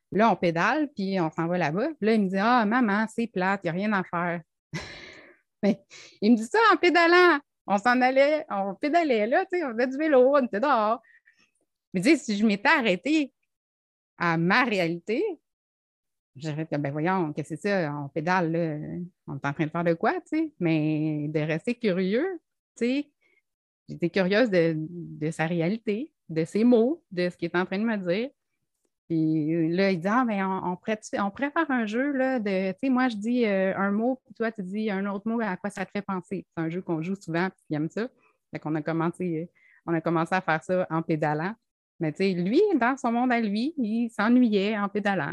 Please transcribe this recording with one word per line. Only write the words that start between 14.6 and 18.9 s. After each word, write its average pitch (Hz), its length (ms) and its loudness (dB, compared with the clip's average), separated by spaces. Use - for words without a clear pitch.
réalité, 196 580 -2
j'aurais 147 200 -8
fait 156 100 -4
comme, « 147 160 -2
Ben 139 100 -4
voyons, 160 400 0
qu'est-ce 156 220 -8
que 151 60 -10
c'est 208 80 -4
ça, 170 340 0
on 143 60 -10
pédale, 165 440 -2
là, 160 240 -2